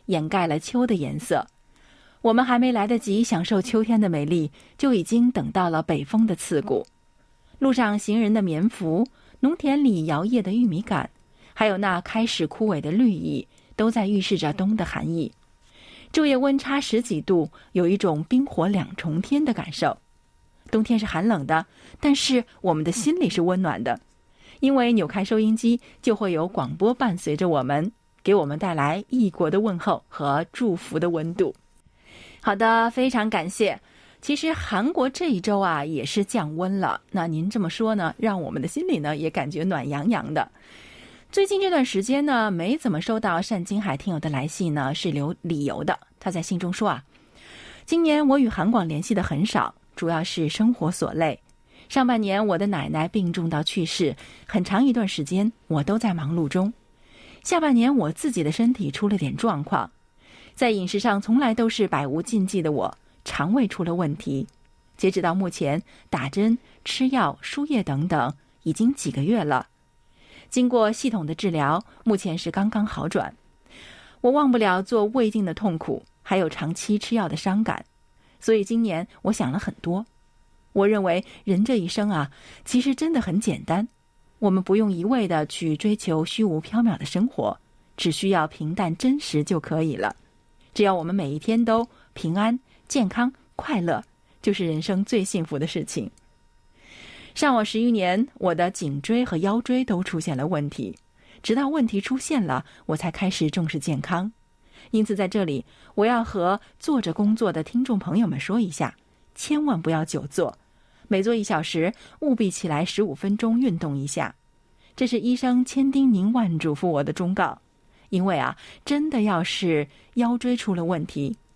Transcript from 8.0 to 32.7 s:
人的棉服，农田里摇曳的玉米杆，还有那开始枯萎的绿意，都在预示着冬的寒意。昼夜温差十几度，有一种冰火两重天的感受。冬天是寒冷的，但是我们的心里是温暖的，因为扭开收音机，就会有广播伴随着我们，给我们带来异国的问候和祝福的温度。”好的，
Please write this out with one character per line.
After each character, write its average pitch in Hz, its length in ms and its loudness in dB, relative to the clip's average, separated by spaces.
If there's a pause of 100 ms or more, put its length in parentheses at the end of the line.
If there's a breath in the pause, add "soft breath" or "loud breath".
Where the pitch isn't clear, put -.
人 214 140 2
的 220 80 2
棉 175 280 0
服， 180 380 -2 (340 soft breath)
农 302 160 2
田 285 260 0
里 185 240 2
摇 156 180 0
曳 240 160 0
的 185 120 -4
玉 240 140 2
米 170 140 0
杆， 190 280 -4 (440 soft breath)
还 220 140 2
有 196 100 2
那 185 240 0
开 226 260 -2
始 165 200 -2
枯 220 200 -2
萎 175 140 0
的 143 100 -6
绿 220 220 4
意， 151 340 -4 (300 soft breath)
都 214 140 2
在 220 160 0
预 202 140 2
示 185 180 0
着 151 160 -2
冬 196 200 0
的 196 120 0
寒 - 200 -6
意。 165 240 -2 (800 loud breath)
昼 311 120 4
夜 277 100 4
温 277 240 2
差 277 220 -2
十 240 220 0
几 160 180 -4
度， 170 300 2 (220 soft breath)
有 180 140 2
一 185 80 4
种 170 300 0
冰 254 220 2
火 170 200 0
两 196 300 -2
重 160 240 -4
天 294 240 0
的 254 80 0
感 175 180 -6
受。 143 260 -2 (720)
冬 220 120 2
天 226 160 2
是 214 60 -2
寒 180 220 -2
冷 180 200 0
的， 160 200 2 (340 loud breath)
但 285 140 4
是 247 280 2 (200 soft breath)
我 180 100 2
们 156 100 0
的 165 80 0
心 277 300 0
里 247 80 2
是 175 140 0
温 185 180 2
暖 123 240 -2
的， 120 160 -2 (600 soft breath)
因 269 160 4
为 240 180 4
扭 185 120 4
开 190 160 -4
收 220 160 0
音 220 160 4
机， 233 240 2 (220 loud breath)
就 220 160 2
会 196 160 -2
有 160 160 0
广 143 260 -4
播 202 200 2
伴 220 220 -2
随 151 200 -4
着 180 140 0
我 143 120 2
们， 151 300 -2 (300)
给 196 120 4
我 165 120 4
们 147 120 -4
带 180 160 -2
来 156 360 0
异 247 180 4
国 160 220 0
的 190 100 2
问 208 180 0
候 175 300 -2
和 143 360 -2 (100)
祝 220 200 0
福 - 240 -6
的 175 120 0
温 165 240 -4
度。” 185 200 0 (880 loud breath)
好 202 120 0
的， 226 360 2